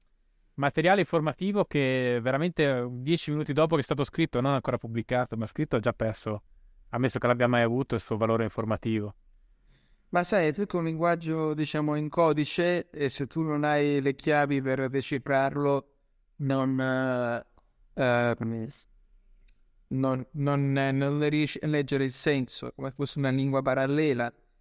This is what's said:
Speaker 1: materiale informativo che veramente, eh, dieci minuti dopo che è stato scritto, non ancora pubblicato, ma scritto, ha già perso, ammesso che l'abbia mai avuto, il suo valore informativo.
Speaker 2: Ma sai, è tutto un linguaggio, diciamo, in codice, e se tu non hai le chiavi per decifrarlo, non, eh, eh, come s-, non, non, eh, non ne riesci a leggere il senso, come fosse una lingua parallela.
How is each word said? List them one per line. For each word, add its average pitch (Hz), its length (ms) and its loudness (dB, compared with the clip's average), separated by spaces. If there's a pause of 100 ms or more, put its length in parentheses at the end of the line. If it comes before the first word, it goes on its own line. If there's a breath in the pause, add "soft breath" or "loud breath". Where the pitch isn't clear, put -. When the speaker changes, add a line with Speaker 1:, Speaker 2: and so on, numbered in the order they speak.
(540)
Speaker 1:
materiale 165 460 2
informativo 175 640 0
che 131 580 2
veramente, 139 560 2
eh, 123 120 -2
dieci 135 400 -2
minuti 151 220 -2
dopo 156 220 2
che 151 80 4
è - 20 -2
stato 143 200 0
scritto, 156 360 -2
non 139 140 2
ancora 123 240 -2
pubblicato, 117 580 -4
ma 110 100 -4
scritto, 147 300 -4
ha 117 40 2
già 117 120 0
perso, 110 500 -4 (480)
ammesso 123 280 0
che 120 80 0
l'abbia 120 200 4
mai 120 160 4
avuto, 123 320 0
il 113 60 0
suo - 160 -6
valore 113 280 2
informativo. 107 680 -4 (960)
Speaker 2:
Ma 175 140 0
sai, 175 240 2
è 151 40 2
tutto 190 240 -4
un 170 80 0
linguaggio, 160 680 0
diciamo, 151 400 -2
in 151 160 -2
codice, 165 800 2
e 143 180 -2
se 135 180 -6
tu - 140 -6
non 151 240 -2
hai 147 380 2
le 135 120 2
chiavi 147 460 0
per 131 300 -2
decifrarlo, 139 1040 0 (420)
non, 135 420 0
eh, 131 680 -2 (480)
eh, 120 420 2
come 113 320 -4
s-, - 180 -18 (1000)
non, 131 440 -2
non, 143 440 0
eh, 135 160 0
non 139 240 0
ne 147 140 2
riesci 151 320 0
a - 40 -4
leggere 143 380 0
il 131 80 -4
senso, 131 600 -2
come 135 160 -10
fosse 139 280 -6
una 139 120 2
lingua 135 320 0
parallela. 135 680 2 (280)